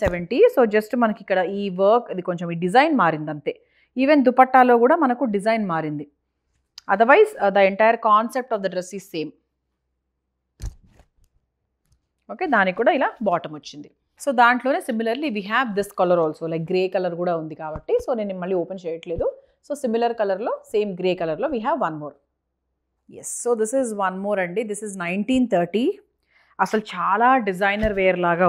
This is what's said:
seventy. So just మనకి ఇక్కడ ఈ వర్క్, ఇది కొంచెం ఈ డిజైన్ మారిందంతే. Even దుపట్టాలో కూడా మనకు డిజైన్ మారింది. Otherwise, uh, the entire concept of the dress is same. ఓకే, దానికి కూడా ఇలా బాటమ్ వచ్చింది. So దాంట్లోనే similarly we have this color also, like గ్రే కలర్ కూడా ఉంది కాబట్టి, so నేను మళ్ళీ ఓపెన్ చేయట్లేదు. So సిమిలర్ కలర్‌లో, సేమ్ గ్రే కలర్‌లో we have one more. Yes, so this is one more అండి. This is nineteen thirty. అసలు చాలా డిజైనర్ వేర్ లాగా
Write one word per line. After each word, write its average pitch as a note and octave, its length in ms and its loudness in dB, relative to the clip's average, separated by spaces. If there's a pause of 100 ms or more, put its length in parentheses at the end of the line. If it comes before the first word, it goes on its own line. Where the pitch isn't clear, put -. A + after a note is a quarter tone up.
seventy. F3+ 360 -2 (160)
So C#4 60 4 (140)
just G#3+ 180 0 (100)
మనకి G#3+ 220 0
ఇక్కడ F#3 160 0 (200)
ఈ G3+ 40 -4 (160)
వర్క్, A3+ 320 4
ఇది F3+ 160 -6
కొంచెం F3 260 -6
ఈ - 100 -6
డిజైన్ C4 360 4
మారిందంతే. D#3 520 -2 (500)
Even D4 160 4 (100)
దుపట్టాలో B3+ 540 6
కూడా C#4+ 220 4
మనకు B3 200 0 (120)
డిజైన్ A3 360 -2
మారింది. D3+ 340 -6 (880)
Otherwise, C#4 380 6 (120)
uh, G3 120 2
the G3+ 140 6
entire A3 280 2 (100)
concept A#3 480 0
of G3+ 80 -8
the F#3+ 100 -4
dress F3+ 240 -6
is - 160 -14
same. D#3 180 -6 (3000)
ఓకే, F4 120 -8 (100)
దానికి F#3 280 2
కూడా D4+ 160 4
ఇలా E4+ 120 0 (200)
బాటమ్ D#3+ 280 -4
వచ్చింది. - 320 -18 (340)
So C#4+ 60 -2 (120)
దాంట్లోనే B3 460 2
similarly A#3 500 -4
we F#3+ 140 -6
have B3 160 -2 (120)
this G3+ 100 -6 (100)
color F3 260 4
also, D#3 180 -6 (100)
like E3 160 -6
గ్రే F#3 140 0 (120)
కలర్ F3+ 280 -4
కూడా F3 180 0
ఉంది D#3 220 -12
కాబట్టి, D#3 300 -6 (120)
so D#4+ 40 -4 (100)
నేను F#3+ 240 -8
మళ్ళీ F#3 180 -2
ఓపెన్ F3+ 240 -10
చేయట్లేదు. E3+ 420 -6 (380)
So D4 80 -8 (100)
సిమిలర్ A#3 380 -2
కలర్‌లో, G3+ 300 -2 (200)
సేమ్ G#3 180 0 (120)
గ్రే F#3 180 0
కలర్‌లో E3+ 360 -4
we A3 120 -4
have D#4 100 -2 (100)
one D#3 140 -8
more. D3+ 140 -14 (1000)
Yes, - 120 -16 (140)
so A#3+ 80 -2 (100)
this A3 100 -2 (100)
is B3 80 -2 (180)
one F#3 180 -4
more G3+ 200 -2
అండి. F3 260 -4
This G3+ 160 -8
is G3+ 60 -12 (120)
nineteen G#3 480 0
thirty. F#3 340 0 (800)
అసలు G#3+ 180 -2 (120)
చాలా F#3+ 340 0 (180)
డిజైనర్ G3+ 520 -2
వేర్ F#3 260 2
లాగా F3 240 2